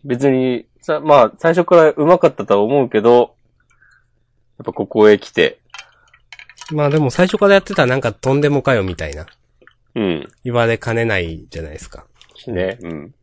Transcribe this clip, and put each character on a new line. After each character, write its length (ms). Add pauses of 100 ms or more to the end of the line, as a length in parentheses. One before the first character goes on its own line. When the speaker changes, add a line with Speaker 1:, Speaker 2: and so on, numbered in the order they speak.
Speaker 1:
別 260
に 360 (140)
さ、 200
ま 160
あ、 220
最 160
初 100
か 120
ら 160
上 260
手 40
か 60
っ 60
た 100
と 100
は 60
思 240
う 60
け 100
ど、 360 (1200)
や 40
っ 20
ぱ 80
こ 140
こ 220
へ 100
来 120
て。 300 (1120)
Speaker 2:
ま 140
あ 40
で 80
も 120
最 180
初 100
か 80
ら 80
や 60
っ 20
て 120
た 80
ら 60
な 80
ん 40
か 120
と 220
ん 60
で 80
も 120
か 140
よ 80
み 140
た 120
い 60
な。 120 (680)
Speaker 1:
う 60
ん。 280 (160)
Speaker 2:
言 80
わ 140
れ 120
か 160
ね 100
な 140
い 300
じ 120
ゃ 20
な 60
い 40
で 60
す 100
か。 180 (420)
Speaker 1:
ね。 340
う 60
ん。 340